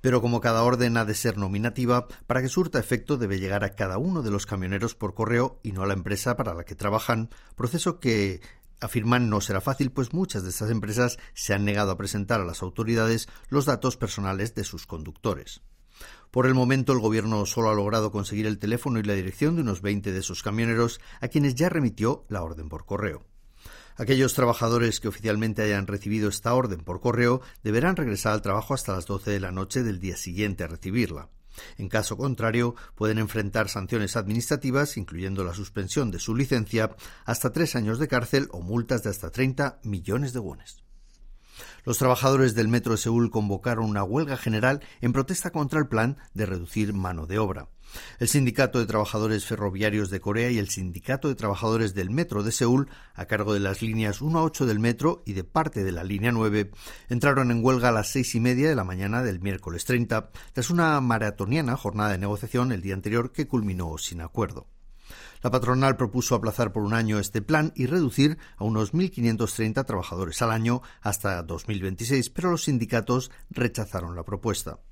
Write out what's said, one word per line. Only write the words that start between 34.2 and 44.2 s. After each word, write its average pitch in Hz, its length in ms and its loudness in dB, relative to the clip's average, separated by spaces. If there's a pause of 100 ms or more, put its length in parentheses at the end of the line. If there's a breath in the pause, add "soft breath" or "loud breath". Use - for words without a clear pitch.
incluyendo 95 480 -4
la 85 100 -4
suspensión 101 580 -2
de 85 80 -6
su - 140 -4
licencia, 113 600 0 (300 loud breath)
hasta 117 260 -2
tres - 240 0
años 113 240 0
de 151 80 0
cárcel 135 440 2
o 87 100 -10
multas 117 420 -2
de 110 60 -2
hasta 87 220 -6
treinta 131 520 0
millones 107 480 -2
de 123 80 -6
wones. 78 420 -12 (1040 loud breath)
Los 123 140 0
trabajadores 131 580 6
del 110 140 4
metro 117 240 2
de 107 40 2
Seúl 117 320 4
convocaron 110 540 0
una 104 200 0
huelga 135 340 -2